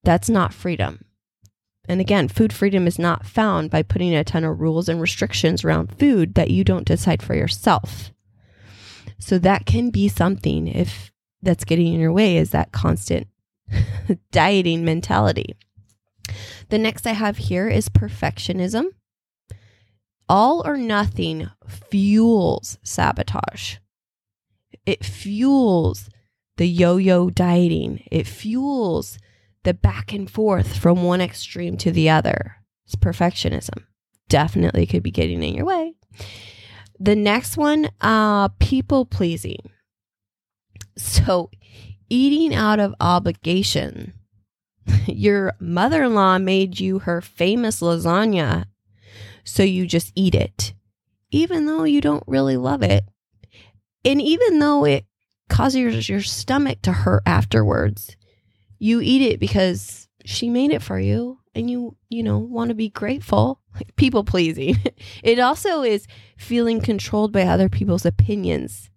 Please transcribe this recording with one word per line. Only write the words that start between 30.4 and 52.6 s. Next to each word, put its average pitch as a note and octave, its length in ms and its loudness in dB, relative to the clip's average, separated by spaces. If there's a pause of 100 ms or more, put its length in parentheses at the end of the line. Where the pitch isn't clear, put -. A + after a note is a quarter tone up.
from F3 260 2
one F3 180 0
extreme F3 560 -8
to E3+ 140 -2
the D#3+ 180 2
other. - 480 0 (280)
It's - 100 -10
perfectionism. - 880 -2 (440)
Definitely - 580 2
could F2 160 -2
be - 80 -4
getting E2+ 320 -4
in D2+ 120 -4
your - 100 -4
way. E4 300 -4 (1040)
The G#3 160 4
next G#3 400 0
one, D4+ 340 2 (100)
uh, G#3+ 480 2 (120)
people C4 460 2
pleasing. - 640 -6 (1300)
So - 540 0 (580)
eating C#4 460 2
out G#3+ 240 2
of G3+ 220 0
obligation. F3 1120 -2 (460)
<laughs> - 460 0
Your G3+ 520 2
mother-in-law G3 800 2
made F#3+ 400 0
you F#3+ 220 -2
her E3+ 200 -4
famous G#3+ 600 -2
lasagna, E3+ 840 0 (760)
so - 220 0
you F#3 200 0
just E3+ 300 -2
eat F#3 220 2
it, - 380 -4 (580)
even D#4+ 340 0
though D#4+ 160 -2
you C#4+ 180 2
don't D4 280 0
really C4+ 280 0
love B3+ 280 -2